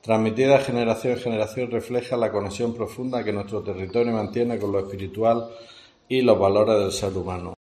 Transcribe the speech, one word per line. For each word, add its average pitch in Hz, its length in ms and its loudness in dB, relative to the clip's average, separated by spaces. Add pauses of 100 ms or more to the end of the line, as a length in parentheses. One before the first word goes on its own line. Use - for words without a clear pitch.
transmitida 110 560 4
de 135 60 2
generación 120 500 0
en 120 60 -4
generación, 117 500 -4
refleja 120 460 -4
la 113 160 0
conexión 104 420 -2
profunda 117 520 -6
que 107 80 -2
nuestro 101 280 -4
territorio 101 520 -2
mantiene 113 440 -2
con 101 140 -2
lo 98 80 0
espiritual 98 720 -2 (580)
y 131 140 2
los 113 180 6
valores 104 400 4
del 98 140 0
ser 95 220 -4
humano. 90 380 -6 (100)